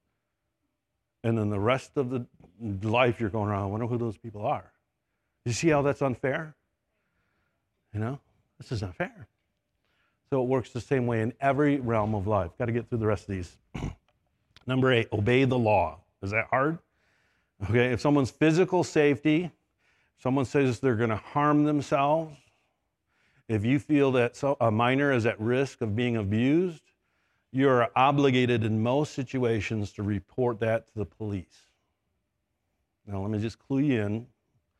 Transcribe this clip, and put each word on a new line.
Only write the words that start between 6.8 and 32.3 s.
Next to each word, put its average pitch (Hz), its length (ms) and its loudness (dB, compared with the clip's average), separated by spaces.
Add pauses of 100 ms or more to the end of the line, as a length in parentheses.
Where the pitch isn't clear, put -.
You 104 80 -6
know, 123 180 -6 (400)
this - 140 -16
is 104 100 -4
not 90 140 -8
fair. 185 320 -10 (1000)
So 131 120 0
it 123 60 -2
works 131 220 -2
the 120 100 -8
same 127 260 -2
way 117 140 0
in 113 200 -2
every 139 380 2
realm 113 360 0
of 98 120 -4
life. 98 320 0
Gotta 117 140 -2
get 117 160 -4
through 120 100 -4
the 110 80 -2
rest 104 220 -2
of 101 60 -6
these. 92 220 -10 (180)
<clears throat> - 120 -8 (800)
Number 131 260 2
eight, 117 200 2
obey 120 320 2
the 127 140 2
law. 95 400 2 (240)
Is 98 100 -6
that 110 140 -2
hard? 151 320 0 (920)
Okay, 123 220 4
if 113 80 -2
someone's 147 300 2
physical 165 520 2
safety, 151 680 2 (680)
someone 131 260 0
says 131 360 0
they're 127 160 2
gonna 110 200 0
harm 147 480 2
themselves, 151 720 0 (1120)
if 107 160 0
you 135 140 2
feel 139 340 2
that 120 240 2
so, 139 240 -2
a 117 100 2
minor 131 420 2
is 117 140 2
at 101 140 0
risk 127 420 -2
of 104 120 -2
being 120 220 0
abused, 131 680 0 (680)
you 135 160 2
are 120 260 4
obligated 127 720 4
in 110 180 0
most 135 320 0
situations 113 800 -2
to 107 100 -10
report 104 580 -4
that 113 280 -2
to - 100 -20
the 101 60 -4
police. - 600 -10 (1400)